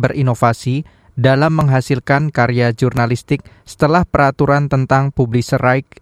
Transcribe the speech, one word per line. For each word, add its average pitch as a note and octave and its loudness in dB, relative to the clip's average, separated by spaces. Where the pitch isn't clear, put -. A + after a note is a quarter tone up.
berinovasi B2+ 0
dalam C#3 2
menghasilkan C#3 0
karya A#2+ 0
jurnalistik A#2+ -2
setelah D#3 0
peraturan C#3+ 0
tentang C3+ 0
publisher B2 -2
right B2+ 0